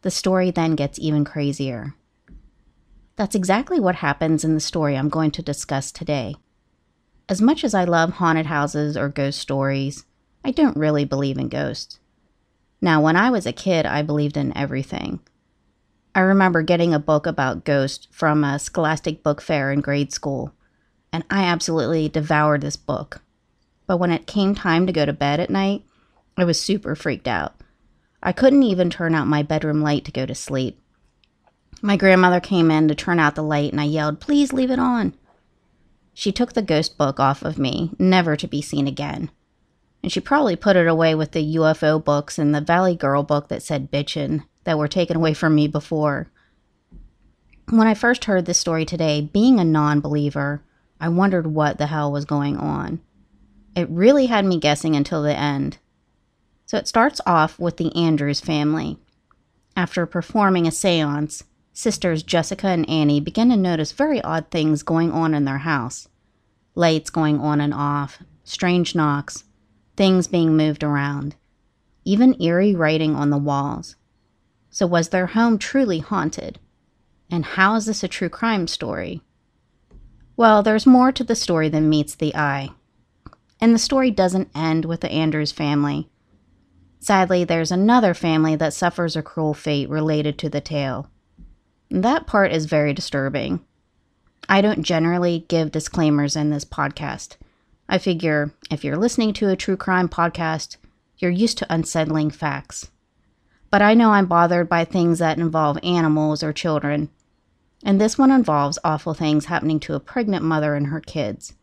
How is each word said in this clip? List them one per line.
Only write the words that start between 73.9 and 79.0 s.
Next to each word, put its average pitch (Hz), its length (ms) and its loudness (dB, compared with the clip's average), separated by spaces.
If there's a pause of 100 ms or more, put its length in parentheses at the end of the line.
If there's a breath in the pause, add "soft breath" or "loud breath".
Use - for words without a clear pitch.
So - 140 -2
was 170 240 0
their 185 160 0
home 226 320 2
truly 214 400 0
haunted? - 640 -6 (720)
And 170 120 -2
how 190 300 0
is 220 140 -4
this 220 160 -6
a 190 40 -6
true 175 220 -6
crime 208 380 -4
story? - 560 -10 (1120)